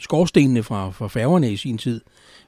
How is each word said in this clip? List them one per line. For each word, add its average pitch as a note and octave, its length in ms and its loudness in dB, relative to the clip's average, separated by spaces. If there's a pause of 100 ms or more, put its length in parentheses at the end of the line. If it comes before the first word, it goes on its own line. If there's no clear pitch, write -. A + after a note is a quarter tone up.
skorstenene D3 600 2
fra, G2 280 -4
fra G#2 180 -8
færgerne C3 420 2
i G2 60 -4
sin A#2 220 -6
tid. A#2 220 -4 (480)